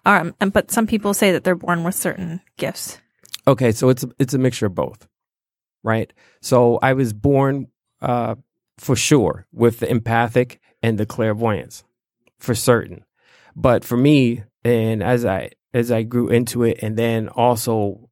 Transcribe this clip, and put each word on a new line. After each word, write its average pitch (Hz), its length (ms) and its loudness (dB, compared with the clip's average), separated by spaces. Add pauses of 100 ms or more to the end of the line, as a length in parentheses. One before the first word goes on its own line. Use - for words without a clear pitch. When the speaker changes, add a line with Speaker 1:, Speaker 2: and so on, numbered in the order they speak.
Speaker 1:
Um, 175 340 2
and, 196 120 0
but - 180 0
some 226 160 0
people 202 260 -2
say 196 200 2
that 160 120 -2
they're 180 120 2
born 170 280 -2
with 180 120 -2
certain 180 440 -8 (160)
gifts. - 420 -8 (480)
Speaker 2:
Okay, 127 260 4
so 127 180 2
it's, 131 140 0 (140)
it's 131 140 -2
a 139 60 -2
mixture 123 280 0
of 90 100 -4
both, - 300 -6 (760)
right? 113 280 -2 (300)
So 120 400 4
I 135 140 2
was 127 180 0
born, 135 540 0 (340)
uh, 117 360 -2 (420)
for 127 180 -2
sure 110 560 2
with 117 280 2
the - 100 -2
empathic 117 680 0 (220)
and 113 160 0
the 107 80 0
clairvoyance, 107 800 -4 (540)
for 123 160 -4
certain. 113 500 0 (500)
But 120 300 2
for 120 120 -4
me, 123 480 2 (200)
and 113 380 0
as 120 240 0
I, 92 240 -4 (240)
as 120 160 -2
I 113 140 0
grew 120 240 -2
into 120 340 0
it 117 180 0
and 110 160 -6
then 113 320 -2
also 113 840 -2